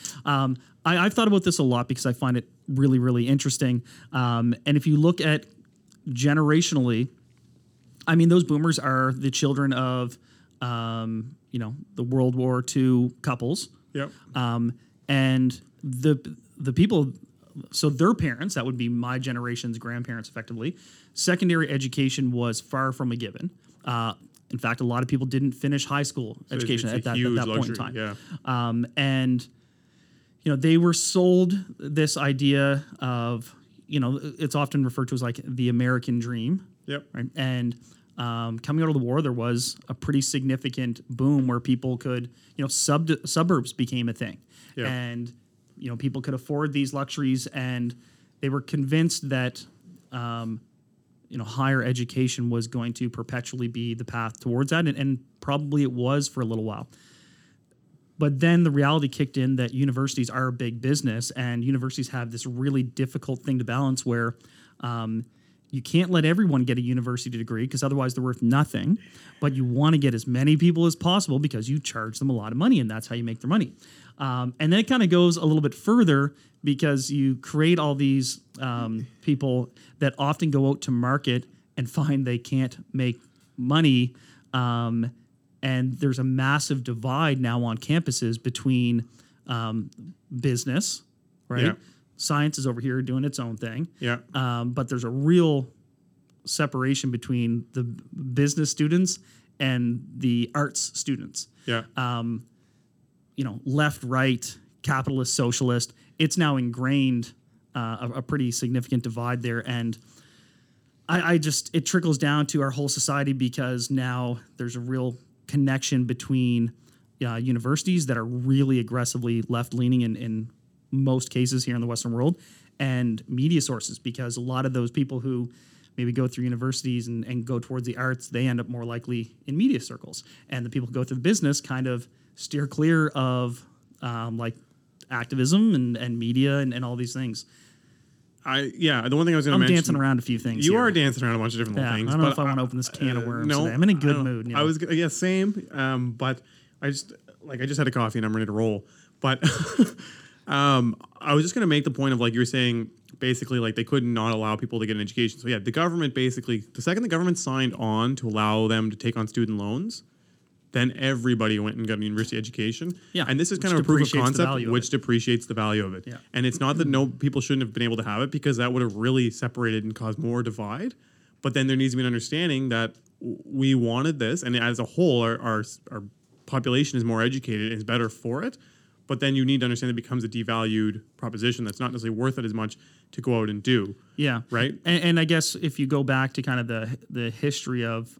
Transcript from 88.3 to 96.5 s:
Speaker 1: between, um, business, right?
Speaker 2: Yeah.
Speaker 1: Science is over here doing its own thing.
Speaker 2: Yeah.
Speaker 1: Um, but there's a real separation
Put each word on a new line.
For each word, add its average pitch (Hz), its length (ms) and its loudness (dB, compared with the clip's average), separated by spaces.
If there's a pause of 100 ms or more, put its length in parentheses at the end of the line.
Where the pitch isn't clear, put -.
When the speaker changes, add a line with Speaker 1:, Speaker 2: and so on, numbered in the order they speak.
Speaker 1:
between, 120 640 0 (420)
um, 113 420 -4 (500)
business, 131 640 -2 (480)
right? 123 140 0
Speaker 2:
Yeah. 170 100 2 (440)
Speaker 1:
Science 147 400 0
is 135 100 -2
over 120 140 -2
here 127 200 0
doing 127 240 -2
its 139 140 -4
own 117 180 -6
thing. 120 300 -6 (120)
Speaker 2:
Yeah. 120 180 -2 (160)
Speaker 1:
Um, 120 400 -2
but 127 160 -2
there's 123 140 -4
a 117 60 -4
real 147 600 4 (760)
separation 135 640 -2